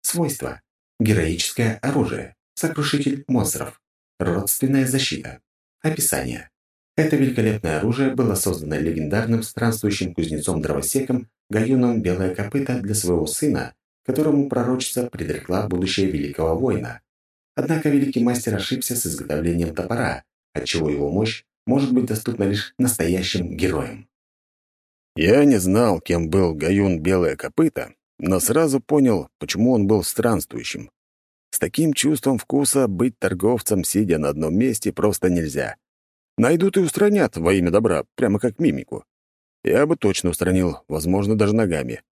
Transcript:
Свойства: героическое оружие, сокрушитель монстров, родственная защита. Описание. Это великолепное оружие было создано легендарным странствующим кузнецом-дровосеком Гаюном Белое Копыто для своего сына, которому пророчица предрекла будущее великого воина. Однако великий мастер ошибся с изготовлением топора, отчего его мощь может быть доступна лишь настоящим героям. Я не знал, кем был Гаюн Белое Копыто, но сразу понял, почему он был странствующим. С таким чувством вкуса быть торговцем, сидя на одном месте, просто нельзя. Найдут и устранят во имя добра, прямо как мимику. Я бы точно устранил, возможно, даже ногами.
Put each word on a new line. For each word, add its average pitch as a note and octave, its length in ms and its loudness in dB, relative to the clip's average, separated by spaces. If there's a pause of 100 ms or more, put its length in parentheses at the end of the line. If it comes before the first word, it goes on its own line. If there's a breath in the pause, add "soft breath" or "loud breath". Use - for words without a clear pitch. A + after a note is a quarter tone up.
Свойства: C#3 600 -4 (380)
героическое G#2 800 0
оружие, - 540 -2 (200)
сокрушитель C#3+ 720 -2
монстров, - 540 -2 (380)
родственная G2+ 680 0
защита. - 560 -4 (400)
Описание. - 680 -4 (480)
Это D#3+ 180 2
великолепное A2 640 0
оружие B2+ 360 0
было A#2 220 0
создано D#2+ 420 -2
легендарным E2+ 680 -2
странствующим G#2 680 -2
кузнецом-дровосеком D#2+ 1160 -2 (200)
Гаюном A#2 520 2
Белое F#2 340 0
Копыто B2+ 460 -4
для G2+ 120 -4
своего F2 320 0
сына, - 480 -2 (320)
которому C#3+ 440 2
пророчица B2+ 600 -2
предрекла - 580 -4
будущее F#2 440 0
великого D#2 460 -2
воина. - 440 -2 (540)
Однако D#3 340 0
великий C3+ 320 2
мастер A#2+ 340 0
ошибся A#2+ 420 -4
с - 80 -4
изготовлением E2 680 -2
топора, E2 520 -4 (280)
отчего D#2 360 -2
его C#2+ 200 -2
мощь A2 360 -2 (200)
может C3 280 2
быть B2+ 120 2
доступна A2 380 -4
лишь G2+ 340 -2
настоящим F#2 800 -2
героям. D#2 540 -4 (1040)
Я A2 300 6
не C3+ 120 6
знал, F#2+ 440 2
кем E2+ 280 0
был F2 240 2
Гаюн F2+ 460 2
Белое E2+ 380 2
Копыто, - 560 -2 (240)
но E3+ 240 0
сразу C#3 400 2
понял, B2 480 2 (100)
почему A2 320 0
он G#2 160 4
был G2+ 160 4
странствующим. - 880 -4 (600)
С - 80 -6
таким D#3 340 0
чувством C#3 440 0
вкуса C#3 500 0
быть G#2+ 300 0
торговцем, G2 640 0
сидя F#2+ 340 0
на D2 120 0
одном D#2 280 0
месте, A2+ 360 0
просто F#2+ 360 0
нельзя. D2 480 -2 (600)
Найдут E3 380 4
и - 20 4
устранят G3 560 2
во E2 180 2
имя F2+ 160 4
добра, F#2 360 2 (100)
прямо G2+ 240 2
как A#2 200 -2
мимику. D2 440 -2 (600)
Я B2+ 200 4
бы D#3+ 120 0
точно F#2 320 0
устранил, F2+ 480 0 (100)
возможно, F#2+ 500 0
даже G#2 160 4
ногами. D#2 480 0 (120)